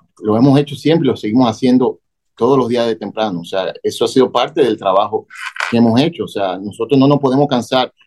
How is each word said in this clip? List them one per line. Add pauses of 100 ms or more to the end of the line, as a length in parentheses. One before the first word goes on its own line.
(180)
lo
hemos
hecho
siempre
y
lo
seguimos
haciendo (360)
todos
los
días
de
temprano.
O
sea, (100)
eso
ha
sido
parte
del
trabajo (440)
que
hemos
hecho.
O
sea,
nosotros
no
nos
podemos
cansar. (160)